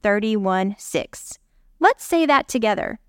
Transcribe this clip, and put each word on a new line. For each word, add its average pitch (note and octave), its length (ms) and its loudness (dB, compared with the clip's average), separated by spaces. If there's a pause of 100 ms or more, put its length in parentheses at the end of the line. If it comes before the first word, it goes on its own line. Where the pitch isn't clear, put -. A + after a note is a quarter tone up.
thirty-one G3+ 760 0
six. - 600 -8 (420)
Let's G4+ 240 2
say E4 200 2
that C#4+ 240 2
together. A3 500 -2 (100)